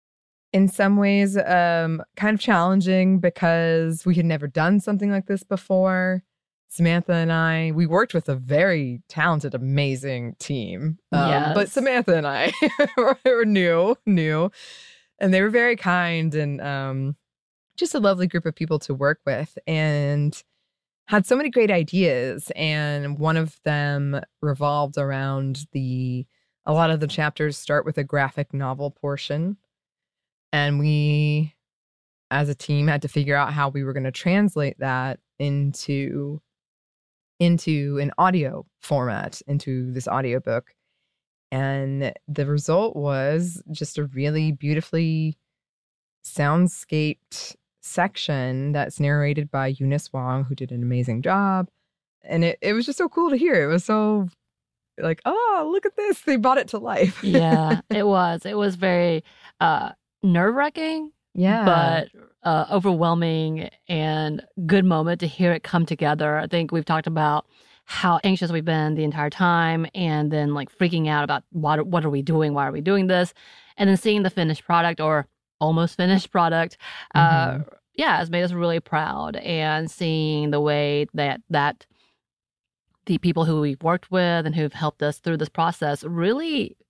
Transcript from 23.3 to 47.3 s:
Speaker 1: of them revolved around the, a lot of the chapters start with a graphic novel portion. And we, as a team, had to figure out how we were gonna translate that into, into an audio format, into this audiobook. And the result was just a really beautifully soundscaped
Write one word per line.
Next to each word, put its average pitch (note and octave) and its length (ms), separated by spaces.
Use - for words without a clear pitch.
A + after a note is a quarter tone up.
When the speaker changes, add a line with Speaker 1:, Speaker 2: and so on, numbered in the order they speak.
Speaker 1:
of D#3+ 300
them C#3+ 560
revolved C#3+ 560
around C3+ 720
the, B2+ 560
a D3+ 60
lot E3 180
of D#3+ 80
the D3+ 80
chapters D3+ 500
start - 260
with D3+ 140
a D3 60
graphic C#3 500
novel C#3 380
portion. D3+ 680
And C#3+ 240
we, D3+ 800
as C#3+ 180
a C#3+ 60
team, D3 320
had D3 160
to D3 60
figure C#3+ 280
out C#3 180
how C#3+ 160
we C#3 140
were C3+ 100
gonna C3 180
translate F3 640
that C3 420
into, C#3+ 1000
into D#3 600
an C#3+ 160
audio F3 480
format, B2 640
into B2+ 460
this B2+ 160
audiobook. B2 680
And C3+ 580
the D3 180
result D#3 520
was D3 760
just - 260
a D3+ 60
really D3 480
beautifully D#3+ 840
soundscaped - 1300